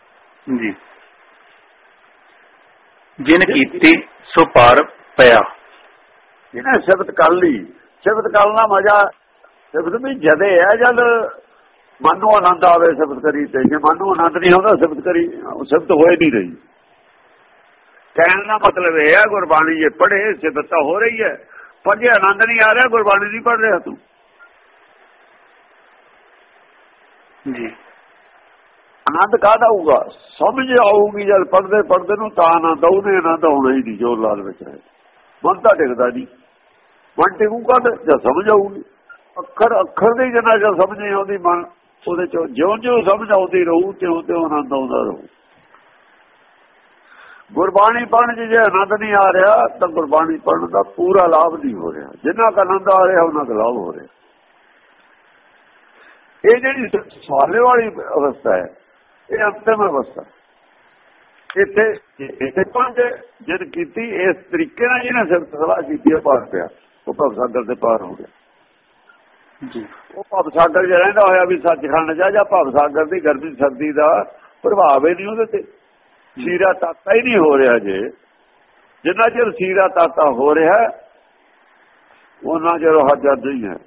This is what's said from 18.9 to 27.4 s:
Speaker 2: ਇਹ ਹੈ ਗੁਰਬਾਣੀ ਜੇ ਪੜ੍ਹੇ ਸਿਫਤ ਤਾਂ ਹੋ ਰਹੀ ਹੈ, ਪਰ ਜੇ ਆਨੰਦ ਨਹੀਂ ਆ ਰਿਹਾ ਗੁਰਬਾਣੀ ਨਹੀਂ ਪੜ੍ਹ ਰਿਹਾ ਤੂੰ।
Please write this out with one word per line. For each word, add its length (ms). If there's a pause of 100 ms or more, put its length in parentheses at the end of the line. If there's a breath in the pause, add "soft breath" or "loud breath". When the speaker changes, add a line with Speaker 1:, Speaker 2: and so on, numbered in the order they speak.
Speaker 2:
ਇਹ 100
ਹੈ 220
ਗੁਰਬਾਣੀ 520
ਜੇ 80
ਪੜ੍ਹੇ 460
ਸਿਫਤ 320
ਤਾਂ 160
ਹੋ 160
ਰਹੀ 240
ਹੈ, 240 (380 soft breath)
ਪਰ 120
ਜੇ 120
ਆਨੰਦ 380
ਨਹੀਂ 140 (100)
ਆ 40
ਰਿਹਾ 140
ਗੁਰਬਾਣੀ 420
ਨਹੀਂ 100
ਪੜ੍ਹ 200
ਰਿਹਾ 180
ਤੂੰ। 180 (3500)